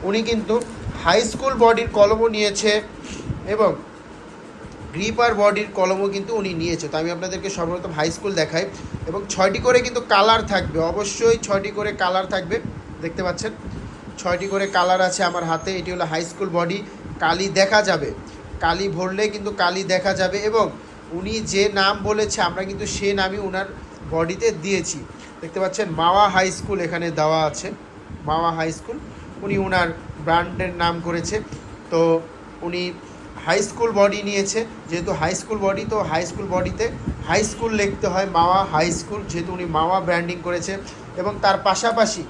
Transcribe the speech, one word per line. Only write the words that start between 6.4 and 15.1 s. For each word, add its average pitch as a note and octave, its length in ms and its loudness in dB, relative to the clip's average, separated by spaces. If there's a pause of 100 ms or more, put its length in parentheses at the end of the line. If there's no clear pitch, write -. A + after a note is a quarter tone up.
নিয়েছে। E3 380 -2
তো D#3+ 60 -4
আমি D#3+ 140 0
আপনাদেরকে F#3 380 -6
সর্বপ্রথম F3 480 -4
হাই D#3 180 2
স্কুল G3 260 -4
দেখাই D#3+ 240 0 (440)
এবং F#3 100 -4 (100)
ছয়টি F#3+ 300 4
করে B3 220 6
কিন্তু A#3+ 200 -2 (120)
কালার A3 340 6
থাকবে, F3 300 0 (140)
অবশ্যই G#3+ 540 2
ছয়টি G3+ 320 0
করে G#3 140 -2 (100)
কালার F#3 320 2
থাকবে। F#3 220 -2 (460)
দেখতে E3 220 -6
পাচ্ছেন F3+ 280 -4 (680)
ছয়টি F3+ 360 -2
করে G3 140 2
কালার F#3 340 4
আছে F#3 280 2